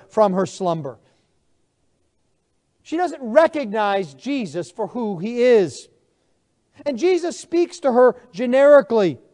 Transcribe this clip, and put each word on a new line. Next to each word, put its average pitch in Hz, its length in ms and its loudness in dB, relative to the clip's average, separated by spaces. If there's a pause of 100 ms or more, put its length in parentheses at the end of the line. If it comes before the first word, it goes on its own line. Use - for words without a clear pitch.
from 208 240 2
her 185 140 -2
slumber. 160 520 -6 (1800)
She - 140 -10
doesn't 320 260 -4
recognize 220 920 -2
Jesus 175 580 -8
for 208 160 -8
who 208 300 -8
he 233 260 -4
is. 214 460 2 (960)
And 285 120 -4
Jesus 339 400 -2
speaks - 440 -4
to 269 100 0
her 247 240 4 (160)
generically. 247 880 4 (140)